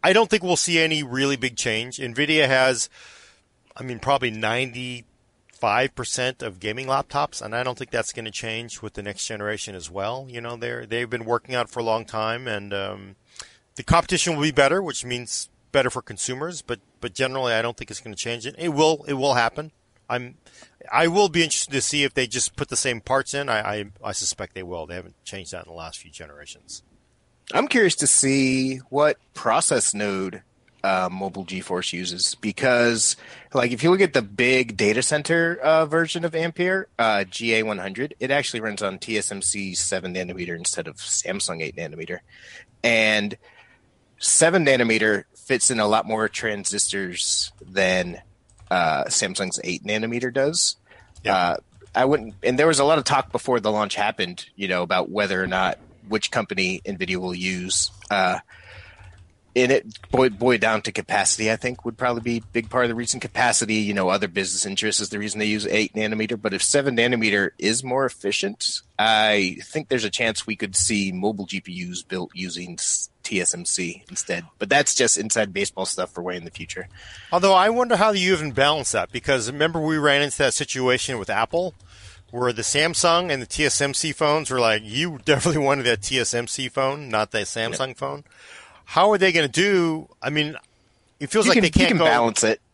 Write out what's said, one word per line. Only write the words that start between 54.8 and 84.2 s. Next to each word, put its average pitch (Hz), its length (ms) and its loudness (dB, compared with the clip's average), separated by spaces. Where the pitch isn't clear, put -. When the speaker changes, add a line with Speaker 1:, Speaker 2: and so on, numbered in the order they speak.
Speaker 2:
about 90 260 0
whether 95 340 0
or 92 40 -2
not 92 320 0
which 104 240 -2
company 95 540 -2
NVIDIA 92 320 -4
will 90 180 -4
use. 92 560 -4
Uh, 95 300 2
and 123 160 4
it 135 140 4
boiled, 127 300 4
boiled 120 220 4
down 110 220 2
to 104 80 -6
capacity, 104 600 0
I 113 40 2
think, 123 300 -6
would 113 120 -6
probably 120 260 -2
be 117 140 -2
a 110 40 -4
big 113 200 -4
part 123 140 2
of 117 40 0
the 117 60 -2
reason. 120 240 -4
Capacity, 117 560 0
you 104 180 0
know, 92 160 2
other 98 180 2
business 92 380 -2
interests 101 360 -2
is 101 80 -6
the 104 100 -6
reason 104 200 -6
they 107 60 0
use 107 220 0
eight 104 260 0
nanometer. 107 480 -2
But 98 140 -2
if - 80 -2
seven 139 340 2
nanometer 110 640 2
is 117 240 0
more 131 240 0
efficient, - 760 -4
I 107 680 4
think - 240 -8
there's 123 140 0
a 107 60 -2
chance 113 380 -2
we 110 80 -4
could 98 200 -6
see 101 360 2
mobile 98 340 -2
G 95 160 -8
P 92 120 -14
Us 87 280 -8
built 90 320 -8
using 87 460 -10
s-, - 320 -4
T 98 180 -2
S - 140 0
M 87 120 -8
C - 440 -4
instead. 85 380 -6
But 101 120 -6
that's 143 260 4
just 120 200 4
inside 104 380 -2
baseball 95 320 -4
stuff - 260 -4
for 87 120 -10
way 90 140 -6
in 85 80 -12
the 85 60 -14
future. 87 360 -12
Speaker 1:
Although 185 220 6
I 190 160 8
wonder 240 280 2
how 214 160 4
you 190 200 4
even 156 180 -2
balance 139 420 2
that, 98 180 0
because 123 400 0
remember 160 280 0
we 156 200 0
ran 143 240 4
into 143 160 -4
that 135 160 4
situation 127 640 0
with 95 100 -8
Apple, 156 460 -2
where 123 220 0
the 110 80 -6
Samsung 170 720 2
and 135 100 -2
the 113 60 -10
T - 180 0
S - 160 2
M 143 140 0
C 160 160 -2
phones 147 400 2